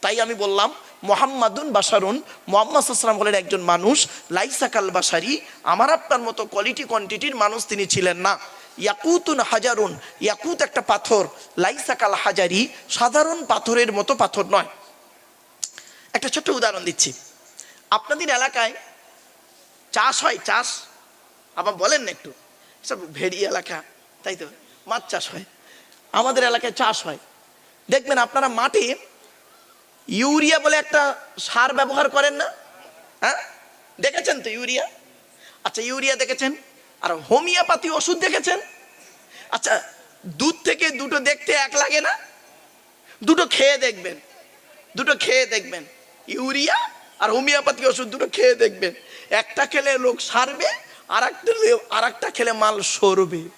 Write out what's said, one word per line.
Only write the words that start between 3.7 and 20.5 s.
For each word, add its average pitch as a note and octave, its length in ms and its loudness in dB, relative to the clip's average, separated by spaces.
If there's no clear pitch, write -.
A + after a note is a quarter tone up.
লাইসা A#3 380 -2
কাল G3 220 0
বাশারি, F#3 500 0
আমার G#3 280 4
আপনার D4+ 300 0
মতো A3+ 240 -6
কোয়ালিটি G#3+ 400 -4
কোয়ান্টিটির G#3+ 520 -4
মানুষ G#3+ 300 0
তিনি G3+ 200 -4
ছিলেন F3+ 300 0
না। F#3 220 0
ইয়াকুতুন D#4 640 0
হাজারুন, G#3+ 580 0
ইয়াকুত A3+ 420 -2
একটা C#4 180 -2
পাথর, G#3 480 2
লাইসা B3 360 0
কাল G3+ 200 0
হাজারি, G3 540 0
সাধারণ D4+ 560 2
পাথরের A#3 480 2
মতো G3+ 220 0
পাথর G#3+ 320 0
নয়। F#3 200 2
একটা A#3 160 -2
ছোট্ট - 200 -4
উদাহরণ G#3+ 360 0
দিচ্ছি, D#3+ 280 -2
আপনাদের D4 400 -2
এলাকায় B3 420 0
চাষ B3+ 300 0
হয়, - 220 0
চাষ A3 220 0